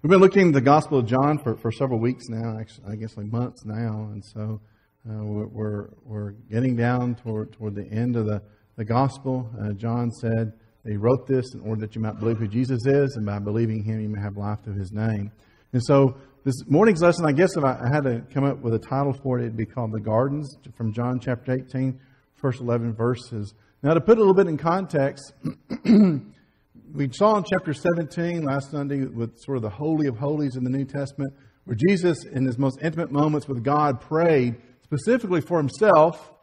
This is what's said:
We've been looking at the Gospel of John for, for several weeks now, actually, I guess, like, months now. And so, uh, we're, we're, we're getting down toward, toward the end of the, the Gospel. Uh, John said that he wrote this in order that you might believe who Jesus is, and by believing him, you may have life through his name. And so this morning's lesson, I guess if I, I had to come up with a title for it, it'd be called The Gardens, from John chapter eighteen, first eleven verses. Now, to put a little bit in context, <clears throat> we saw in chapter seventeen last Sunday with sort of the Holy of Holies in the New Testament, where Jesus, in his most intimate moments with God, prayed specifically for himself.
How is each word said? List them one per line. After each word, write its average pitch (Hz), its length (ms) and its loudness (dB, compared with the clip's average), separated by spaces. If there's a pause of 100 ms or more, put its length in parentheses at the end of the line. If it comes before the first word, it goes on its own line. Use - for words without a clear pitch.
We've 151 80 0
been 190 80 8
looking 190 300 8
at 151 60 4
the 135 60 6
Gospel 147 380 4
of 120 80 0
John 139 320 2
for, 113 180 -2
for 113 140 -4
several 127 300 -2
weeks 123 280 -2
now, 113 300 -8
actually, 101 320 -16
I 107 60 -8
guess, 113 200 -12
like, 107 100 -10
months 120 380 -6
now. 107 480 -6
And 101 120 -14
so, 107 360 -10 (480)
uh, 107 140 -10
we're, 104 240 -6
we're, 104 420 -8 (160)
we're 104 260 -8 (200)
getting 123 240 0
down 120 400 0
toward, 107 380 -8
toward 107 240 -8
the 104 100 -10
end 120 300 -2
of 110 100 0
the, 104 160 -4 (320)
the 113 100 -8
Gospel. 127 640 -2 (140)
Uh, 104 120 -4
John 117 360 -2
said 113 440 -4 (280)
that 110 80 -10
he 104 60 -2
wrote 123 320 0
this 131 260 -2
in 110 60 -14
order 107 220 -6
that 107 120 -10
you 110 60 -8
might 107 180 -4
believe 110 200 0
who 110 100 -4
Jesus 120 360 -2
is, 139 300 2
and 110 100 -6
by 101 140 -4
believing 110 460 -2
him, 110 160 -4
you 107 80 -6
may 107 120 -6
have 101 160 -8
life 104 280 -6
through 104 100 -10
his 95 160 -6
name. 104 400 -2 (420)
And 127 120 0
so 139 320 4 (260)
this 131 140 -2 (100)
morning's 170 340 6
lesson, 175 240 4
I 151 60 4
guess 180 260 2
if 156 60 0
I, 135 180 2
I 123 80 -2
had 147 140 2
to 117 220 -2 (100)
come 135 80 0
up 139 160 0
with 117 160 -2
a 110 60 0
title 139 320 -2
for 127 260 -2
it, 120 40 -2
it'd 113 140 -6
be 110 100 -4
called 110 260 -6
The 110 80 -6
Gardens, 135 520 0 (240)
from 110 160 -4
John 120 280 -2
chapter 127 320 -4
eighteen, 131 480 -4 (340)
first 131 260 -4
eleven 117 320 -2
verses. 113 640 -4 (300)
Now, 156 100 4
to 165 60 4
put 220 180 6
a - 20 2
little 190 140 6
bit 185 140 6
in 156 100 -2
context, 160 800 -2
<clears throat> - 60 -20 (1500)
we 143 180 -2
saw 208 260 4
in 180 60 -2
chapter 180 280 -2
seventeen 170 680 -2
last 139 280 -4
Sunday 139 360 -4
with 117 320 -8
sort 139 180 -6
of 120 60 -4
the 107 80 -6
Holy 151 380 -2
of 113 100 -4
Holies 143 380 -2
in 127 80 -4
the 127 40 -2
New 135 160 -2
Testament, 139 480 -8 (320)
where 120 120 -6 (120)
Jesus, 175 360 2
in 135 200 -4
his 123 140 -2
most 135 240 0
intimate 160 280 -4
moments 147 380 0
with 127 160 -8
God, 143 360 0
prayed 151 560 2 (260)
specifically 180 580 0
for 170 160 -2
himself. 160 760 4 (100)